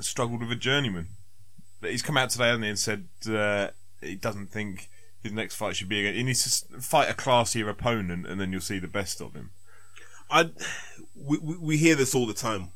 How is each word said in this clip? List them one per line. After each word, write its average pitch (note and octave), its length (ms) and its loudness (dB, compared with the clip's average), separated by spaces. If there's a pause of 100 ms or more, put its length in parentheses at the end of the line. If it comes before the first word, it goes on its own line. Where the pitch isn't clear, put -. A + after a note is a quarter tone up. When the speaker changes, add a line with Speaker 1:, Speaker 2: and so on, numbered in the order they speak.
Speaker 1:
struggled A#2 400 -2
with A#2 120 -4
a A#2+ 40 0
journeyman. A2+ 520 0 (720)
But G#2+ 100 -2
he's A#2 120 -2
come D3+ 140 -2
out B2+ 140 4
today, A#2+ 180 4
hasn't A#2 160 4
he, G#2 60 0
and G2+ 80 -2
said, G#2 300 -2 (200)
uh, G#2 420 2 (300)
he F2+ 160 -6
doesn't G2+ 320 -4
think G2+ 420 -6 (320)
his G#2+ 100 -6
next G#2+ 220 -4
fight F#2+ 220 -2
should F#2 120 -4
be G2+ 120 2
against, G2+ 180 2
he A#2+ 40 0
needs B2+ 200 2
to - 340 -2
s-, B2+ 100 -6
fight D#3 220 6
a A2 60 0
classier A#2+ 540 4
opponent, G2+ 580 0
and F#2+ 120 -4
then F#2 140 0
you'll F#2 80 -2
see G2 180 -4
the F2+ 80 -4
best F#2+ 360 -4
of B1+ 100 -10
him. - 180 -10 (800)
Speaker 2:
I, E3 200 6 (640)
we, D3 240 0
we, D#3+ 180 -4
we D#3 220 2
hear E3 160 10
this C3+ 200 4
all B2 120 6
the G#2+ 80 -4
time G#2 420 -2